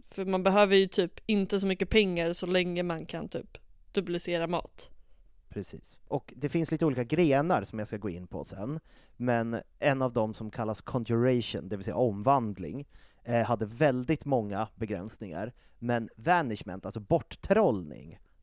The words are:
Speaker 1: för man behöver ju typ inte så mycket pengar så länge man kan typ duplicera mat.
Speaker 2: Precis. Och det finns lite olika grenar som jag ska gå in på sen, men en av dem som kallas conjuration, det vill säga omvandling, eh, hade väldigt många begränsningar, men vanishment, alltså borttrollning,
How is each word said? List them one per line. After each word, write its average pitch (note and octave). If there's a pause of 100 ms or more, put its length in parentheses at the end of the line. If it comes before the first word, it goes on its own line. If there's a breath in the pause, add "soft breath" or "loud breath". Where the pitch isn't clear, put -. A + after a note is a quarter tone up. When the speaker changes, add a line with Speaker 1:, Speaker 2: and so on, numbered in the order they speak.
(120)
Speaker 1:
för F#3+
man F#3
behöver G3
ju F#3+
typ -
inte G3+
så G3
mycket F#3
pengar F3
så F3+
länge F3+
man E3
kan -
typ - (340)
duplicera F3
mat. - (600)
Speaker 2:
Precis. -
Och -
det C#3
finns E3
lite E3
olika B2+
grenar D3
som G#2+
jag G#2
ska A2
gå G2+
in F2
på D#2
sen, B2 (380 soft breath)
men A#2 (180)
en C3+
av B2+
dem A2
som G#2+
kallas A2
conjuration, A#2
det G#2
vill G2
säga F#2+
omvandling, G#2+ (360 soft breath)
eh, A#2
hade A2
väldigt B2+
många A2
begränsningar, G2+ (260)
men A#2
vanishment, A2+
alltså F#2+
borttrollning, G2+ (240)